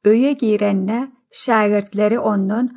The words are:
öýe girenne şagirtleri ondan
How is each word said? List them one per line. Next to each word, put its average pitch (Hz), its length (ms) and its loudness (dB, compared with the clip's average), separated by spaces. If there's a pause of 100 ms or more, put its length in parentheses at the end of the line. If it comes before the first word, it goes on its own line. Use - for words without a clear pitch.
öýe 240 260 4
girenne 208 680 0 (320)
şagirtleri 208 880 0
ondan 208 460 -2 (120)